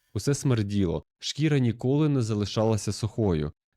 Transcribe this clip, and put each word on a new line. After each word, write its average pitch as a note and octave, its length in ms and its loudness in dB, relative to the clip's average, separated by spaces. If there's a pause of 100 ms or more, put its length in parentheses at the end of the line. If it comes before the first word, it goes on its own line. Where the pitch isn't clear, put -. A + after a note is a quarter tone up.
(140)
Усе B2 200 -2
смерділо, G2+ 720 0 (160)
шкіра D3 400 0
ніколи C3 500 0
не C#3 120 2
залишалася A2 720 0
сухою. F#2 580 0 (260)